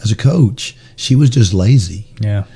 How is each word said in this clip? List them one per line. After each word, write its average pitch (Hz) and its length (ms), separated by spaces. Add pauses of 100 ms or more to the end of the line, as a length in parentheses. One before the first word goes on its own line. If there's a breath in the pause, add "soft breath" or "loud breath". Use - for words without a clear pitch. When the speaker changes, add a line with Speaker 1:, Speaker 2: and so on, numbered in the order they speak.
Speaker 1:
as 107 80
a 107 60
coach, 135 580 (220 soft breath)
she - 180
was 143 140
just 117 240
lazy. 98 540 (120)
Speaker 2:
Yeah. 104 240 (120 loud breath)